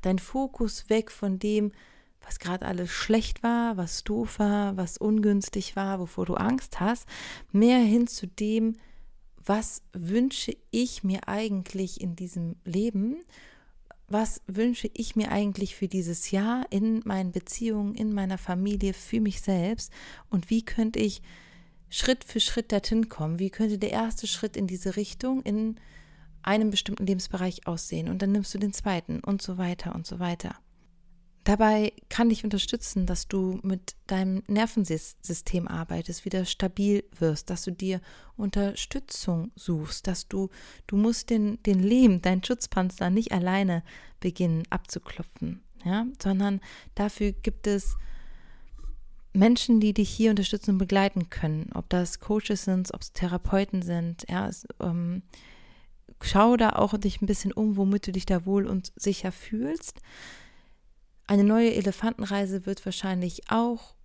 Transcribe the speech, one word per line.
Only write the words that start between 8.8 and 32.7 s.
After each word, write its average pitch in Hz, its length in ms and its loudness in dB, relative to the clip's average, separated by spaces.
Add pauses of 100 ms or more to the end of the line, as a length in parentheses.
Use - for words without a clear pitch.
was 214 360 0 (100)
wünsche 214 640 -2 (160)
ich 240 320 -2
mir 190 240 -2
eigentlich 196 760 -4
in 175 140 -4
diesem 170 400 -6 (100)
Leben, 208 520 0 (920)
was 214 400 -2
wünsche 220 460 0
ich - 220 -4
mir 214 160 0
eigentlich 202 440 -2
für 196 120 -4
dieses 170 440 -4
Jahr 226 400 0
in 220 340 2
meinen 190 260 -2
Beziehungen, 208 640 -2
in 214 180 -2
meiner 190 280 -2
Familie, 196 540 0
für - 280 -2
mich 208 200 0
selbst 190 520 0 (380)
und 175 180 0
wie 226 160 2
könnte 226 340 0
ich 214 220 -2 (680)
Schritt - 340 2
für - 160 -4
Schritt - 320 0
dorthin 220 360 2
kommen, 160 300 -4
wie 190 140 0
könnte 214 260 0
der 202 140 -2
erste 226 340 -2
Schritt - 320 -4
in 202 80 0
diese 185 300 -4
Richtung 254 480 -2
in 220 360 -2 (640)
einem 214 300 2
bestimmten 196 340 -2
Lebensbereich 185 640 -2
aussehen 165 420 -4
und 185 140 -2
dann 196 80 2
nimmst 202 220 0
du - 40 -4
den 202 160 -2
zweiten 170 460 -2
und 196 240 -2
so 180 160 -6
weiter 180 340 -4
und 165 140 -8
so 175 120 -10
weiter. 175 360 -4 (880)
Dabei 214 500 6 (160)
kann 233 200 4
dich 220 140 2
unterstützen, 202 640 -2